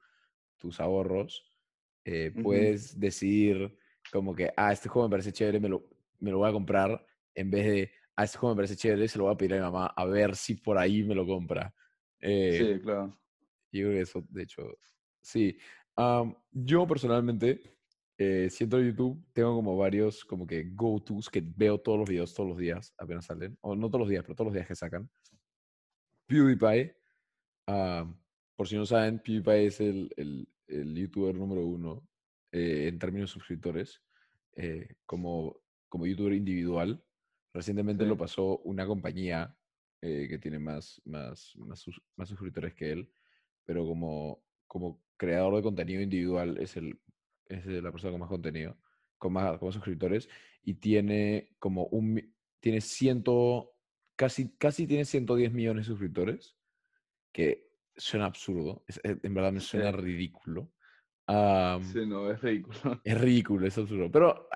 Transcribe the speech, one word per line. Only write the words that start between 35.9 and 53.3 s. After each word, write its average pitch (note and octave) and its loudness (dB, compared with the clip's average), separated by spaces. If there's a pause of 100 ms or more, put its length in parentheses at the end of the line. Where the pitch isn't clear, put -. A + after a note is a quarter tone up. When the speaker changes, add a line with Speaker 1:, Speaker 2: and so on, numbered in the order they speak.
Speaker 1:
youtuber G2+ 0
individual. F2+ -2 (500)
Recientemente G#2 -2
Speaker 2:
Sí. G#2 2
Speaker 1:
lo G#2+ 2
pasó F#2+ -2
una F#2+ -6
compañía, F2+ -4 (440)
eh, C#2+ -4
que D2+ -8
tiene D2+ -8
más, D2+ -10
más, C#2+ -12
más - -16
sus-, - -16 (140)
más F#2 -12
suscriptores F2+ -10
que D2+ -6
él, E2+ -8 (540)
pero E2+ -2
como, D#2+ -6 (240)
como F2 -10 (140)
creador F#2 2
de G#2+ 2
contenido F#2+ -4
individual F2+ -2
es - -8
el, D#2+ -10 (480)
es F#2 -10
la F2+ -6
persona F2+ -8
con F2 -8
más E2+ -10
contenido, D#2+ -6 (400)
con F#2 -4
más, F#2 0
con F#2 -6
más G2 -6
suscriptores, F#2+ -2 (320)
y G2+ -4
tiene G#2 2
como F#2 -2
un A2 0
mi-, - -4 (260)
tiene A2 2
ciento, B2 2 (400)